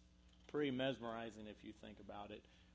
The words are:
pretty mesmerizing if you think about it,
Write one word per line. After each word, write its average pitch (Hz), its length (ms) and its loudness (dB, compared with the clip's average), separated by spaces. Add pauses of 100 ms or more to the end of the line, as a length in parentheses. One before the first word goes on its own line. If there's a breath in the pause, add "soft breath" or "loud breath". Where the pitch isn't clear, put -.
(500)
pretty 147 200 4
mesmerizing 117 760 2
if 104 160 -10
you 107 80 -6 (100)
think 107 180 -10
about 104 300 -6
it, 104 120 -8 (320 loud breath)